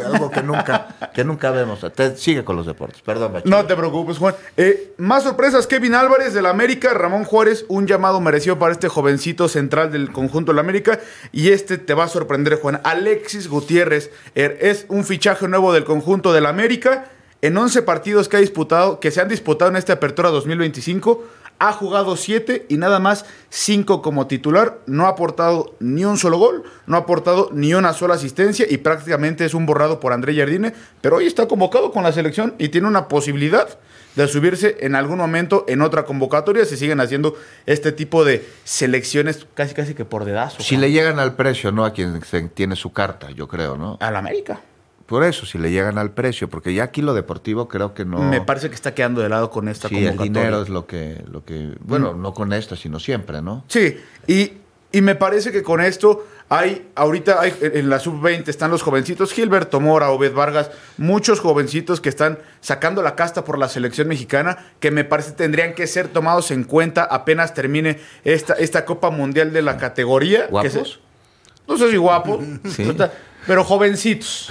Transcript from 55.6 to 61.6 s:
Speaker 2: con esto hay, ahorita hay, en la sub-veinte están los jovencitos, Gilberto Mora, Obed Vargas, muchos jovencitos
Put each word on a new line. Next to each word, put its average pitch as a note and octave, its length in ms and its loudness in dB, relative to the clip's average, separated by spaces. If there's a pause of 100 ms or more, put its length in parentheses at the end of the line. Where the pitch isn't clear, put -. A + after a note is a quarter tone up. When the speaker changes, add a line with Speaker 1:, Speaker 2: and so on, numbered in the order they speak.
Speaker 2:
con E3 180 0
esto G3 460 2 (220)
hay, F#3 480 0
ahorita D#3+ 440 2
hay, F3+ 200 0
en D3 280 0
la C3+ 120 2
sub-veinte D#3+ 500 -2
están D#3+ 220 -2
los E3 100 0
jovencitos, C3+ 500 0
Gilberto F#3+ 460 2
Mora, D3+ 320 4
Obed C3+ 220 2
Vargas, D3 400 0 (240)
muchos G#3 420 2
jovencitos D#3+ 600 0